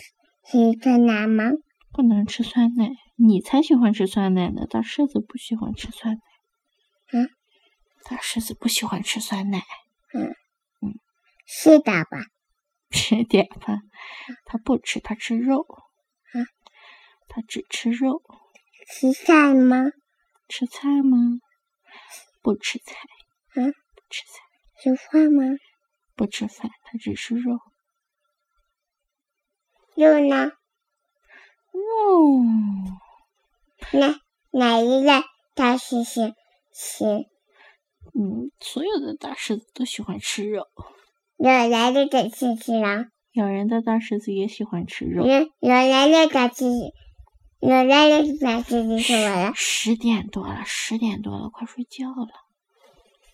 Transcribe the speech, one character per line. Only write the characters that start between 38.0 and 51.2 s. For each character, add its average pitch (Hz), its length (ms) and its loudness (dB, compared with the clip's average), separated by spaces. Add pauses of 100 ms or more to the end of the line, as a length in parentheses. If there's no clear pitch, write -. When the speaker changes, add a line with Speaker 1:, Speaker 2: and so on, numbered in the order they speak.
Speaker 2:
嗯， 226 340 -4 (100)
所 - 240 -10
有 392 160 -4
的 311 160 -10
大 277 180 -14
狮 - 220 -6
子 226 180 -12
都 247 100 -6
喜 - 180 -10
欢 - 180 -10
吃 - 280 -8
肉。 208 200 -6 (680)
Speaker 1:
有 247 120 2
来 240 420 4
的 277 160 2
大 262 220 0
狮 233 260 -4
子 226 280 -6
啊。 208 240 -2 (260)
Speaker 2:
咬 214 140 0
人 196 200 -2
的 226 160 0
大 226 160 0
狮 220 220 -4
子 208 120 -8
也 196 140 -2
喜 220 160 -8
欢 175 240 -6
吃 - 180 -12
肉。 175 220 -2
Speaker 1:
有， 269 140 4
有 311 280 -4
来 262 400 4
的 320 200 6
大 262 200 0
狮 240 60 -14
子， 240 380 -4 (640)
有 - 120 0
来 262 380 6
的 302 300 2
大 240 240 -2
狮 240 220 -2
子 226 160 -2
是 240 140 0
我 214 220 0
的。 190 180 -2
Speaker 2:
十 - 420 -2
点 226 320 -2
多 196 180 -10
了， 202 180 -10
十 - 320 -8
点 214 260 -4